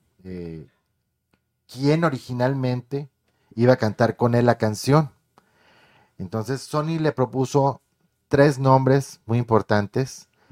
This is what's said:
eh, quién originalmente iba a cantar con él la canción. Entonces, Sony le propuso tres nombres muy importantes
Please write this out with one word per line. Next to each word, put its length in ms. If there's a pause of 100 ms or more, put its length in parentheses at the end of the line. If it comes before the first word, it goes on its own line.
(240)
eh, 440 (1000)
quién 380
originalmente 1040 (460)
iba 180
a 60
cantar 380
con 180
él 120
la 120
canción. 520 (1080)
Entonces, 420
Sony 400
le 120
propuso 680 (480)
tres 300
nombres 680
muy 140
importantes 920 (240)